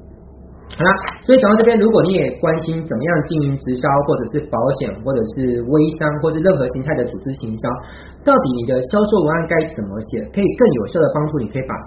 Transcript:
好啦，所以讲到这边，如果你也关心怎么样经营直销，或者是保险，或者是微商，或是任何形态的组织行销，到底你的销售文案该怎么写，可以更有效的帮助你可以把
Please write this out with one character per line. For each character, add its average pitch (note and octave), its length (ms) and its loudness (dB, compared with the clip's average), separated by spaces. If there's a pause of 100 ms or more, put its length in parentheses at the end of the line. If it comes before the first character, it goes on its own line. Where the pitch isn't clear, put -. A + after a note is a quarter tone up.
(800)
好 D#3+ 80 2
啦， F#3+ 80 4 (320)
所 B3+ 80 8
以 - 80 8
讲 G3+ 80 4
到 G#3+ 80 6
这 A3 80 6
边， A#3 100 6
如 G#3+ 140 4
果 G3 160 4
你 F#3+ 80 0
也 D3 240 0
关 E3 240 0
心 E3 240 -4
怎 A#2+ 100 -6
么 A#2+ 60 -4
样 E3 80 0 (160)
经 D#3 160 -2
营 C#3 160 0
直 B2+ 160 -4
销， C#3 160 0 (160)
或 E3 100 2
者 - 140 -2
是 D3 160 -4
保 A#2+ 100 -4 (220)
险， B2+ 80 -4 (160)
或 B2+ 100 -4
者 B2+ 60 0 (160)
是 B2 320 -2
微 C3+ 80 0 (240)
商， D#3 80 0 (160)
或 D#3+ 80 2
是 D#3 80 -2
任 F3 180 4
何 C3+ 140 0
形 C3 160 -6
态 D#3 80 -2
的 B2 160 0
组 - 80 -10
织 C3+ 140 -8 (100)
行 A2+ 160 -8
销， B2 100 -4 (560)
到 C#4 80 4
底 C4 140 4 (160)
你 A#2 80 -4
的 B2+ 180 2
销 G#3 220 2
售 - 0 - (160)
文 - 80 2
案 E3 160 -2
该 E3 80 0 (160)
怎 A2 80 -8
么 G2 160 -8 (100)
写， A2+ 220 -6
可 - 100 -6
以 G3 140 2
更 - 80 2 (160)
有 G2+ 80 -4
效 E3+ 160 -2
的 C#3 100 4
帮 D3+ 140 -2
助 D3+ 160 -4
你 G#2+ 80 -6
可 C3+ 80 -6
以 C3 80 -4
把 G#2+ 80 -6 (120)